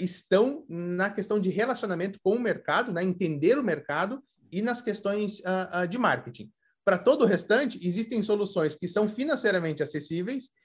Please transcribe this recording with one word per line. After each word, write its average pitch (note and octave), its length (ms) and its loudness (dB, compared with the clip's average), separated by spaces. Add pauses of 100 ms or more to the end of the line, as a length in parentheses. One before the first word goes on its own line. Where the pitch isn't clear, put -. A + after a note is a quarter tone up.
estão A3 640 2
na F3 420 -2
questão G#3 300 -2
de F#3 100 0
relacionamento G3 720 -2
com G3 140 2
o B3 40 0
mercado, G#3+ 520 0
né? E3+ 100 -2
Entender F3+ 560 2
o C#4+ 60 -2
mercado F3 580 -2 (300)
e F#3 100 -4
nas A#3+ 200 -2
questões, G#3 640 -4
ah, F#3 240 -2 (100)
ah, F3+ 60 0
de F3 120 -4
marketing. D#3+ 540 -2 (320)
Pra F#3+ 140 4
todo C#4 240 4
o A#3 60 6
restante, G#3+ 540 2
existem G#3+ 400 -2
soluções F#3+ 540 0
que F3+ 120 -8
são G#3 200 2
financeiramente G3+ 760 0
acessíveis E3+ 680 -4 (160)